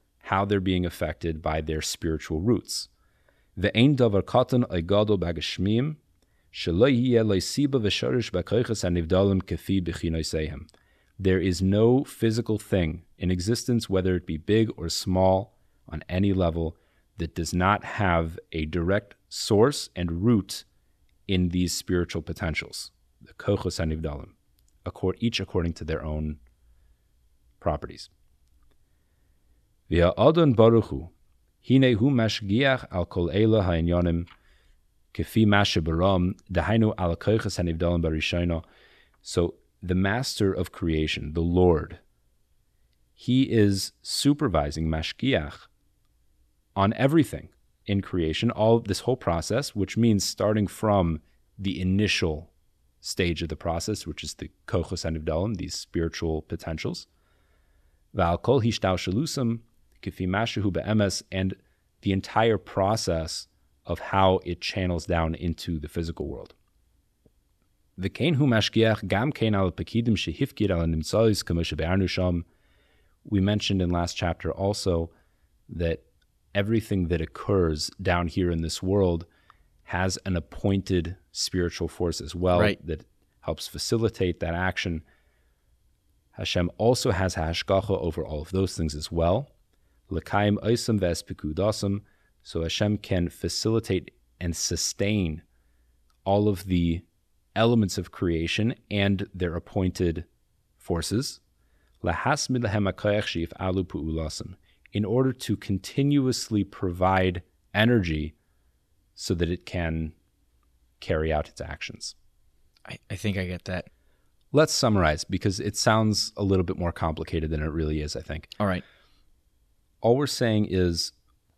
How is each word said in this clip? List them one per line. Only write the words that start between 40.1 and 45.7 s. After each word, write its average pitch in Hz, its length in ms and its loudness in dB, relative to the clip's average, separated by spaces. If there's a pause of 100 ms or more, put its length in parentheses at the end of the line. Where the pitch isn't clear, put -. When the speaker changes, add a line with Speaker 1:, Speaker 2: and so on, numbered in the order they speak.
Speaker 1:
of - 180 -4
creation, 78 600 -2
the 82 80 -2
Lord, 87 580 2 (1120)
he 127 380 2
is 101 400 4 (100)
supervising 82 840 0
mashgiach 80 800 -2 (1080)